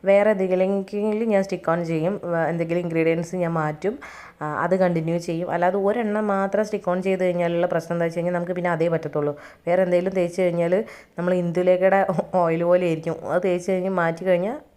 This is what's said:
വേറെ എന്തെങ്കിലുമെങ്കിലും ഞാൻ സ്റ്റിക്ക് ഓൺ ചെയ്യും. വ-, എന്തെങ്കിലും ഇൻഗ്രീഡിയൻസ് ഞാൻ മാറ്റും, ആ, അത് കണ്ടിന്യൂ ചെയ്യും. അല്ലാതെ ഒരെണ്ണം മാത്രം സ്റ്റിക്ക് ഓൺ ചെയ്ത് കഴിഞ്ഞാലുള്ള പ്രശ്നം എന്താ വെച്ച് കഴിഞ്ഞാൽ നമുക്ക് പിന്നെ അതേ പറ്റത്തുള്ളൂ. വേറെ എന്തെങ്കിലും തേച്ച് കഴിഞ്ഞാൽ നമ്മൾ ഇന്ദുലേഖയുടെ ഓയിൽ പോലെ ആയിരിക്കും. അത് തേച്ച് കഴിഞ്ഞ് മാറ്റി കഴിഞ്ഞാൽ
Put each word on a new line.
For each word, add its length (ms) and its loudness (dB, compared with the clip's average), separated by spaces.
വേറെ 240 6
എന്തെങ്കിലുമെങ്കിലും 1000 0
ഞാൻ 140 4
സ്റ്റിക്ക് 260 -2
ഓൺ 160 -2
ചെയ്യും. 260 0
വ-, 200 0
എന്തെങ്കിലും 340 -2
ഇൻഗ്രീഡിയൻസ് 580 0
ഞാൻ 160 -2
മാറ്റും, 360 -2
ആ, 40 -6
അത് 100 2
കണ്ടിന്യൂ 340 0
ചെയ്യും. 280 -4
അല്ലാതെ 240 2
ഒരെണ്ണം 360 -2
മാത്രം 340 0
സ്റ്റിക്ക് 240 -4
ഓൺ 140 -4
ചെയ്ത് 180 0
കഴിഞ്ഞാലുള്ള 480 0
പ്രശ്നം 220 -4
എന്താ 120 0
വെച്ച് 100 -6
കഴിഞ്ഞാൽ 200 -2
നമുക്ക് 200 -4
പിന്നെ 180 0
അതേ 180 0
പറ്റത്തുള്ളൂ. 400 -2
വേറെ 200 2
എന്തെങ്കിലും 320 0
തേച്ച് 240 -2
കഴിഞ്ഞാൽ 300 2
നമ്മൾ 160 0
ഇന്ദുലേഖയുടെ 580 4
ഓയിൽ 260 0
പോലെ 200 4
ആയിരിക്കും. 260 -2
അത് 140 2
തേച്ച് 240 -2
കഴിഞ്ഞ് 280 -2
മാറ്റി 300 -2
കഴിഞ്ഞാൽ 280 0